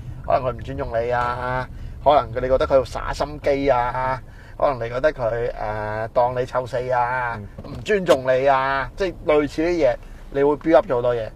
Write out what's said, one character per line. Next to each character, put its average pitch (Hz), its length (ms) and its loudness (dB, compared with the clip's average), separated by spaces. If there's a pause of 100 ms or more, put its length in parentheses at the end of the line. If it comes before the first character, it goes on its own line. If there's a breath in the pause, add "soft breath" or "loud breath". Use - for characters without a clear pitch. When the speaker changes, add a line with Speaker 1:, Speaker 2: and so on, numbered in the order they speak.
(260 loud breath)
Speaker 1:
可 - 60 2
能 135 100 2
佢 127 100 -2
唔 120 100 -8
尊 135 160 -8
重 131 100 -4
你 120 220 0
啊， 123 580 -2 (340 loud breath)
可 135 120 6
能 120 180 2
佢， 123 80 -2
你 127 80 -2
覺 131 80 4
得 151 100 2
佢 135 160 6
耍 - 300 -6
心 147 300 -4
機 139 260 2
啊， 127 540 0 (340 loud breath)
可 151 120 2
能 135 80 0
你 117 120 -4
覺 123 120 -4
得 156 120 2
佢， 120 460 -2
呃， 107 560 -4
當 123 200 2
你 127 120 -2
臭 127 200 -4
四 127 100 -6 (140)
啊， 123 480 0 (240)
Speaker 2:
嗯。 143 100 -14
Speaker 1:
唔 - 100 -12
尊 196 220 0
重 131 180 4
你 131 260 2
啊， 135 480 2
即 196 100 0
係 170 80 -4 (120)
類 151 220 4
似 156 140 -4
啲 170 80 2 (140)
嘢， 120 120 4 (340 loud breath)
你 139 120 0
會 143 140 4
build 160 200 4
up 156 100 6
咗 147 80 -2
好 120 80 0
多 123 120 2
嘢。 110 220 -4